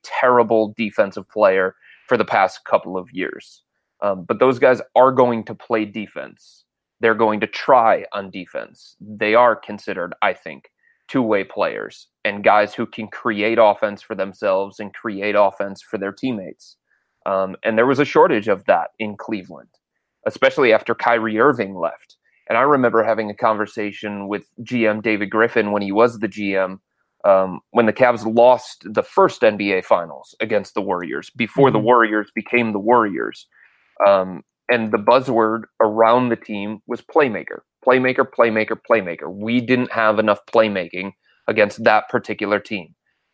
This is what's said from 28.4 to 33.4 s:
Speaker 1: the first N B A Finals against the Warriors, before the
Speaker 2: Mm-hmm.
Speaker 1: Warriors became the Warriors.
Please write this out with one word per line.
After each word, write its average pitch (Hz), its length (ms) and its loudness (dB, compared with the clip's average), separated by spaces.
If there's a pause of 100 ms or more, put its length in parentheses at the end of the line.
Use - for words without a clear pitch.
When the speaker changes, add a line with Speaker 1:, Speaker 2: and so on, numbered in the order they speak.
Speaker 1:
the 104 180 -4
first - 400 0
N 107 140 4
B 101 160 -2
A 92 100 0
Finals 82 580 -4
against 107 340 -4
the 104 80 -4
Warriors, 87 480 -6
before 123 400 2
the 110 80 0
Speaker 2:
Mm-hmm. 107 80 -2
Speaker 1:
Warriors 110 480 2
became 113 380 -2
the 104 60 -4
Warriors. 101 680 0 (600)